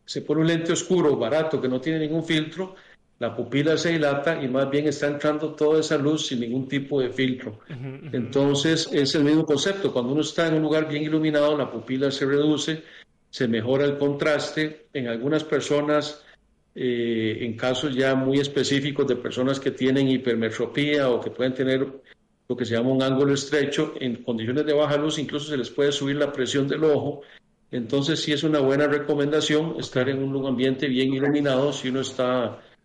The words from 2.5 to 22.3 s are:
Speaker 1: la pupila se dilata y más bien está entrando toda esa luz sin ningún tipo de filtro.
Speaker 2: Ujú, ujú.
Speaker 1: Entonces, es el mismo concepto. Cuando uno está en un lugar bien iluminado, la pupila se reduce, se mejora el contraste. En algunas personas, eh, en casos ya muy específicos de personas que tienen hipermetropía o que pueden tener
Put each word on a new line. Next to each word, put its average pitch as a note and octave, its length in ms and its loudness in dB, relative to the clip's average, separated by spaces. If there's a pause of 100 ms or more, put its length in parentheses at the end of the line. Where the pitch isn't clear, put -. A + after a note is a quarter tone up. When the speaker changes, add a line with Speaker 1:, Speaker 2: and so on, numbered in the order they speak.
Speaker 1:
la A#2 160 -4
pupila C#3+ 400 0
se E3+ 140 0
dilata D3+ 520 0
y C3 60 -2
más C3+ 200 0
bien D3 200 0
está C#3+ 180 -2
entrando D3+ 480 -2
toda D#3 240 4
esa D#3 180 0
luz D3+ 300 0
sin B2 140 -4
ningún B2+ 260 -4
tipo C#3 340 -2
de B2 100 0
filtro. B2+ 580 -4
Speaker 2:
Ujú, C3+ 380 -12
ujú. B2 100 -6
Speaker 1:
Entonces, C#3+ 760 2
es C#3 220 2
el D#3 80 4
mismo D#3 220 4
concepto. D#3 480 0
Cuando B2 200 -2
uno D3+ 100 0
está E3 260 0
en D#3+ 60 2
un D#3 80 2
lugar D#3 260 0
bien D3 160 -4
iluminado, D3+ 520 2
la B2 140 -2
pupila C3 400 -2
se C3+ 160 -2
reduce, D3+ 560 2 (460)
se - 180 -2
mejora A#2+ 380 2
el C#3+ 140 0
contraste. D3 960 -2
En B2+ 120 -4
algunas C3+ 380 -2
personas, D3 800 0 (500)
eh, A#2 680 -2
en A2+ 140 -4
casos C3 380 -2
ya C3+ 200 2
muy C3+ 260 2
específicos C#3 640 0
de B2 100 2
personas C#3 440 -2
que C3+ 100 -2
tienen C3+ 380 2
hipermetropía B2+ 1040 0
o A#2 100 2
que G#2+ 100 -6
pueden B2+ 240 -2
tener C3 320 0 (640)